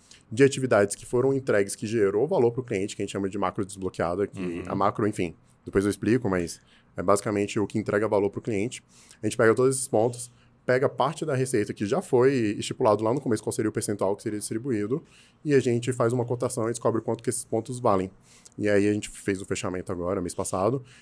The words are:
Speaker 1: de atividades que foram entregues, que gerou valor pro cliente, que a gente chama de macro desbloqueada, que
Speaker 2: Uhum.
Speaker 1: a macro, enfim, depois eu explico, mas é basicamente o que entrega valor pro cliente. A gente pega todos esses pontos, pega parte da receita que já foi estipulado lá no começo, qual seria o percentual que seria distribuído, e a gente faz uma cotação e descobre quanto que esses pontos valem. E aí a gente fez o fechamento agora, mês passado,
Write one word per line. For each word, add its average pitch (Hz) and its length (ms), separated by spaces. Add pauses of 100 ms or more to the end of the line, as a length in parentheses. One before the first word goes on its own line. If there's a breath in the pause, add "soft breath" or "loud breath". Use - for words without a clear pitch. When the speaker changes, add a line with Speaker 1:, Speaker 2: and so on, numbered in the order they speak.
(320 soft breath)
Speaker 1:
de 120 120
atividades 120 500
que - 100
foram 131 300
entregues, 113 400
que - 140
gerou 104 380
valor 139 260
pro 120 100
cliente, 104 320
que - 80
a - 20
gente 98 80
chama 98 160
de 98 80
macro 95 300
desbloqueada, 92 640
que - 120
Speaker 2:
Uhum. 90 260
Speaker 1:
a 92 100
macro, 101 300
enfim, 95 280 (300)
depois 98 200
eu 101 60
explico, 107 400
mas 87 300 (360 soft breath)
é 98 60
basicamente 101 560
o 101 80
que 113 120
entrega 104 280
valor 101 240
pro - 100
cliente. 110 400 (400 loud breath)
A 104 60
gente 107 100
pega 113 200
todos 131 200
esses - 120
pontos, 117 420 (340 soft breath)
pega 127 240
parte 143 380
da 143 80
receita 127 400
que 107 100
já 127 160
foi 123 600
estipulado 107 420
lá 110 100
no 147 80
começo, 120 220
qual 110 100
seria 107 160
o 107 40
percentual 104 420
que - 80
seria 104 160
distribuído, 113 640 (420 soft breath)
e 151 80
a 139 60
gente 120 340
faz 120 200
uma 127 120
cotação 120 440
e - 20
descobre 113 300
quanto 113 240
que 127 60
esses - 140
pontos 117 360
valem. 98 280 (480 loud breath)
E 104 120
aí 104 200
a 104 40
gente 104 160
fez 98 340
o - 20
fechamento 92 460
agora, 90 300
mês 87 140
passado, 101 500 (180 loud breath)